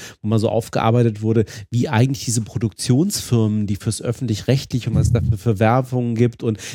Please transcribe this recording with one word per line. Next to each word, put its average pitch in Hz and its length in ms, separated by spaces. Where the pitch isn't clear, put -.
wo - 60
mal 107 140
so 107 80
aufgearbeitet 113 720
wurde, 110 220
wie 120 180
eigentlich 131 360
diese 117 160
Produktionsfirmen, 110 1300
die 101 80
fürs - 260
Öffentlich-Rechtliche 120 880
und 113 60
was - 100
es - 60
da 117 80
für 107 180
Verwerfungen 120 760
gibt 117 260
und 113 160